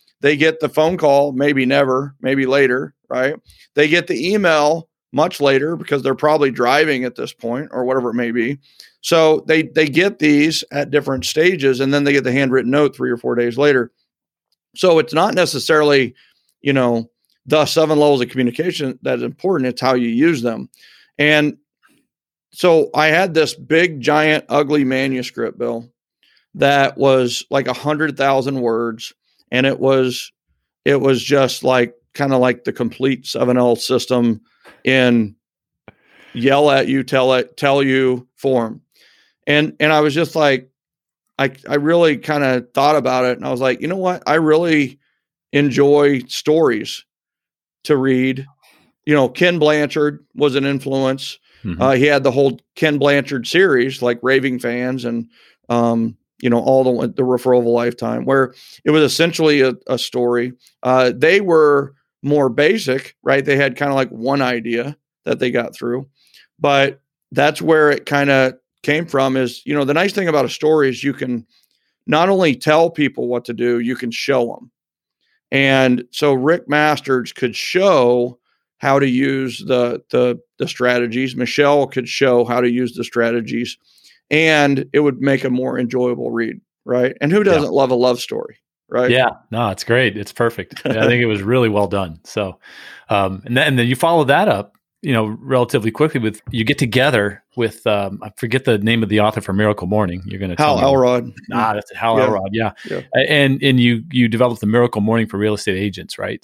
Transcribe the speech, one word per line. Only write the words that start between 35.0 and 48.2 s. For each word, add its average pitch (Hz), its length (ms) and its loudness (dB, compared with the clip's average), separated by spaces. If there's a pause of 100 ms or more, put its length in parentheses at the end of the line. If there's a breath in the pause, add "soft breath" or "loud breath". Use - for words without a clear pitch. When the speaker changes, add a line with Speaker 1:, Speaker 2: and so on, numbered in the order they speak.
Speaker 1:
yell 139 380 2
at 135 160 2
you, 135 160 -2
tell 131 300 2
it, 127 240 -2
tell 139 260 2
you 131 520 0
form. 120 460 -4 (640 soft breath)
And, 151 340 0
and 156 140 2
I 151 80 4
was 151 120 2
just 151 220 -2
like, 139 340 0 (720)
I, 135 120 0 (180)
I 143 60 -2
really 160 420 2
kinda 131 560 -2
thought 147 220 2
about 127 300 0
it, 123 120 -2
and 117 80 -12
I 135 60 -4
was 127 100 -4
like, 131 200 -2
"You 147 60 -6
know 185 100 -6
what? 185 280 -4
I 147 100 2
really 156 640 2 (540)
enjoy 143 760 4
stories 143 760 -2 (800)
to 151 120 0
read." 131 500 0 (600 soft breath)